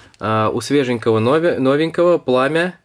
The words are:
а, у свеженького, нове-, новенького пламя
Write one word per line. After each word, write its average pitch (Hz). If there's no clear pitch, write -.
а, 110
у 117
свеженького, 120
нове-, 147
новенького 160
пламя 151